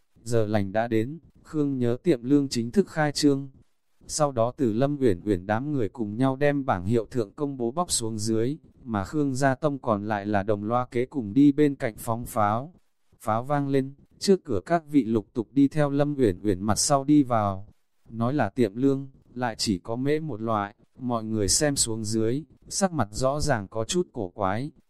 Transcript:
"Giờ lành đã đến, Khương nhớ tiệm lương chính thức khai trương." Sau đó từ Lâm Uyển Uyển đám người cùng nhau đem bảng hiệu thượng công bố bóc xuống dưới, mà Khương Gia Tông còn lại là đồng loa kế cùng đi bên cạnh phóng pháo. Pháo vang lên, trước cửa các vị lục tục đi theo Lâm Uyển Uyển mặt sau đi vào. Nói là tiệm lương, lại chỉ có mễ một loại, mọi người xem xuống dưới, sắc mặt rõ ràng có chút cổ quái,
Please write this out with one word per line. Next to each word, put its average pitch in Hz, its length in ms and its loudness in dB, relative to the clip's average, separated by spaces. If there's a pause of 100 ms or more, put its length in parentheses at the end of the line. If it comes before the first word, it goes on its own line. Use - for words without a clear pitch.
(240)
"Giờ 117 220 2
lành 104 260 0
đã 110 160 -2
đến, 120 320 0 (240)
Khương 143 340 -2
nhớ 120 260 0
tiệm 123 200 2
lương 139 260 2
chính 120 220 -4
thức 196 180 2
khai 151 220 -2
trương." 139 380 2 (580)
Sau 147 240 -2
đó 120 260 2
từ 117 160 0
Lâm 139 260 0
Uyển 101 260 2
Uyển 95 200 0
đám 120 280 -2
người 117 160 -2
cùng 107 280 -6
nhau 135 180 0
đem 143 300 0
bảng 98 200 -2
hiệu 110 200 2
thượng 107 260 -4
công 143 260 -6
bố 117 140 -2
bóc 175 200 -4
xuống 113 260 -4
dưới, 110 400 0 (260)
mà 107 200 -2
Khương 143 320 -2
Gia 147 200 2
Tông 143 240 -2
còn 104 280 -2
lại 104 180 -2
là 104 180 0
đồng 104 200 0
loa 120 280 -2
kế 120 140 0
cùng 110 280 -6
đi 143 180 6
bên 143 240 2
cạnh 117 220 -6
phóng 117 280 -4
pháo. 113 480 0 (460)
Pháo 113 240 -2
vang 143 240 -2
lên, 135 260 0 (260)
trước 190 240 2
cửa 104 220 -2
các 165 220 0
vị 143 160 2
lục 110 300 0
tục 110 180 -4
đi 139 160 4
theo 147 220 2
Lâm 143 280 0
Uyển 101 260 4
Uyển 95 180 0
mặt 104 140 2
sau 139 280 2
đi 147 200 4
vào. 101 440 -2 (420)
Nói 117 240 -2
là 123 160 0
tiệm 104 260 0
lương, 135 340 0 (240)
lại 123 240 -6
chỉ 95 220 0
có 113 160 -8
mễ 143 240 0
một 139 220 -8
loại, 107 340 -2 (240)
mọi 123 240 -4
người 110 240 0
xem 143 280 2
xuống 113 280 -4
dưới, 113 400 0 (260)
sắc 190 220 -2
mặt 135 200 0
rõ 135 280 -2
ràng 127 280 0
có 113 160 -4
chút 180 300 -2
cổ 101 160 -6
quái, 110 420 -2 (180)